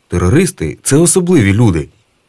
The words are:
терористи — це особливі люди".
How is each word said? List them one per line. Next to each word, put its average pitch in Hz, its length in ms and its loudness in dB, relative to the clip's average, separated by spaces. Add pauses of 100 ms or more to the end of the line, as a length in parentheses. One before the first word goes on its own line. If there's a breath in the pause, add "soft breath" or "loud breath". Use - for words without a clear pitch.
терористи — 90 760 -2
це 135 140 0
особливі 170 560 2
люди". 95 360 0 (400)